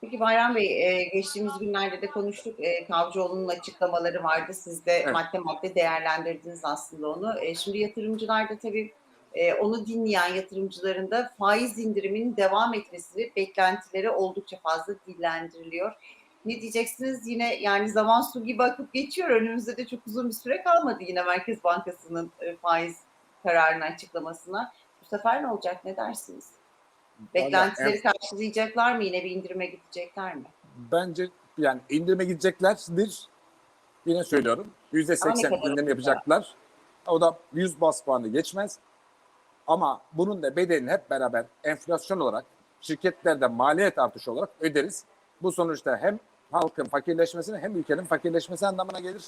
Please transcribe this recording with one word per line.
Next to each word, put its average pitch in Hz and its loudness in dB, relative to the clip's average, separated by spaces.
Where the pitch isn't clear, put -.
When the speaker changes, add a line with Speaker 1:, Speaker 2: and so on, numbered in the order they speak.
Speaker 1:
Peki 226 -8
Bayram 226 4
Bey, 180 2
e, 180 2
geçtiğimiz 196 -2
günlerde 196 -2
de 202 -6
konuştuk. 208 -6
E, 170 -2
Kavcıoğlu'nun 180 0
açıklamaları 175 0
vardı. 160 2
Siz 170 -12
de 175 2
Speaker 2:
Evet. 151 4
Speaker 1:
madde 165 -2
madde 170 -4
değerlendirdiniz 165 0
aslında 151 -6
onu. 185 -4
E, 165 -4
şimdi 196 -4
yatırımcılar 214 -2
da 214 -8
tabii, 214 -6
e, 170 4
onu 214 0
dinleyen 214 2
yatırımcıların 190 -4
da 240 -2
faiz 214 2
indiriminin 220 -2
devam 214 4
etmesi 208 -8
beklentileri 190 0
oldukça 190 -2
fazla 160 -2
dillendiriliyor. 170 -6
Ne 226 -6
diyeceksiniz? 233 -4
Yine 233 -2
yani 202 2
zaman 220 4
su - -6
gibi 233 0
akıp 254 -2
geçiyor. 285 -2
Önümüzde 226 2
de 247 -6
çok 240 -10
uzun 240 -4
bir 220 -6
süre 285 -4
kalmadı 330 4
yine 180 0
Merkez 185 -2
Bankası'nın, 170 -2
e, 170 -6
faiz 170 0
kararını 160 6
açıklamasına. 165 -8
Bu - -20
sefer 226 0
ne 277 -4
olacak? 185 -6
Ne 190 -8
dersiniz? 202 -10
Speaker 2:
Vallahi 123 -2
Speaker 1:
Beklentileri 190 4
Speaker 2:
en 208 -4
Speaker 1:
karşılayacaklar 220 0
mı? 226 -2
Yine 180 -2
bir 185 -6
indirime 185 -6
gidecekler 180 -10
mi? 135 -12
Speaker 2:
Bence 175 0
yani 131 2
indirime 180 2
gideceklerdir. 185 0
Yine 170 2
söylüyorum. 143 2
Yüzde 160 2
seksen 185 2
Speaker 1:
Ama 180 2
ne - -2
kadar 151 0
Speaker 2:
indirim 143 0
Speaker 1:
olacak? 147 -2
Speaker 2:
yapacaklar. 135 2
O 165 4
da 165 4
yüz 170 -2
bas 160 2
puanı 123 0
geçmez. 170 -2
Ama 156 2
bunun 180 0
da 135 0
bedelini 165 2
hep 190 -2
beraber 123 0
enflasyon 165 -2
olarak 127 0
şirketlerde 156 0
maliyet 151 4
artışı 123 0
olarak 151 -4
öderiz. 156 0
Bu 180 0
sonuçta 156 0
hem 202 2
halkın 160 0
fakirleşmesine 170 0
hem 196 -6
ülkenin 156 0
fakirleşmesi 165 0
anlamına 185 -4
gelir. 185 -10